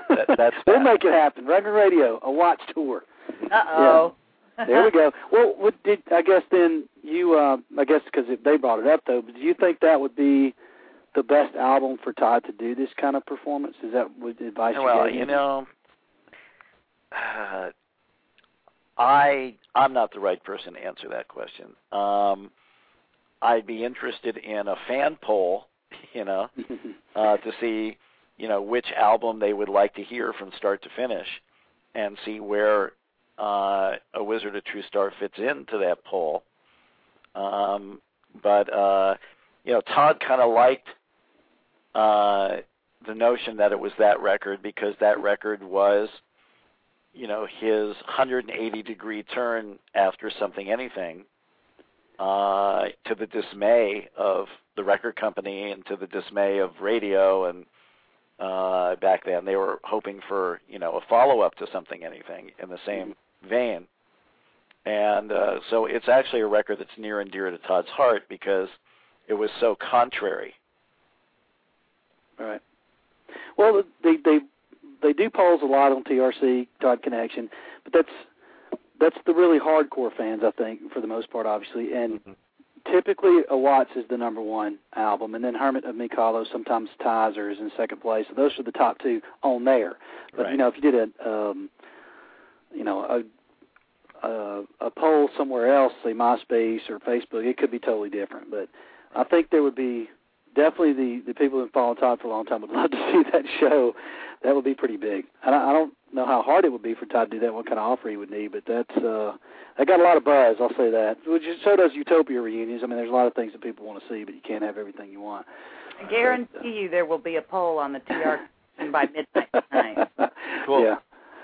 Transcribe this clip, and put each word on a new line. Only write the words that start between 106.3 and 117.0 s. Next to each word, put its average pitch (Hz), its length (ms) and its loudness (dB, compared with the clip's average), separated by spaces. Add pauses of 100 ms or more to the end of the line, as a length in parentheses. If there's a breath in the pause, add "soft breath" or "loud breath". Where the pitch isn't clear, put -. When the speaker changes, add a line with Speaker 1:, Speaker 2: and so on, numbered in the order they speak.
Speaker 1:
hard 175 240 4
it 147 60 2
would 117 120 -8
be 113 120 -4
for - 100 -12
Todd 113 260 -2
to 113 60 -8
do 113 80 0
that, 113 80 -2
what 113 120 -10
kind 113 140 -4
of 107 60 -4
offer 123 240 -2
he 104 80 -8
would 101 120 -12
need, 104 220 -8
but 101 160 -10
that's, 117 240 -4 (120)
uh, 107 300 -4 (440 loud breath)
that 147 100 2
got 180 120 6
a 175 40 6
lot 175 140 6
of 127 80 0
buzz, 127 340 6
I'll 120 180 0
say 120 140 2
that. 110 340 0
Which 160 180 0
is, 170 200 -8
so 202 120 6
does 180 180 6
Utopia 147 480 2
reunions. 113 420 -6
I 123 40 -4
mean, 120 100 -6
there's 117 120 -6
a 120 40 -2
lot 123 120 4
of 120 80 0
things 113 200 -6
that - 80 -20
people 107 240 -12
wanna 101 240 -16
see, 110 140 -10
but 101 120 -16
you - 100 -20
can't 107 180 -8
have 104 140 -8
everything 101 340 -14
you 101 100 -20
want. 104 240 -14 (580 loud breath)
Speaker 3:
I 196 60 -16
guarantee 240 440 0
Speaker 1:
But, - 120 -14
uh, 240 40 -8
Speaker 3:
you 208 200 -6
there 170 160 0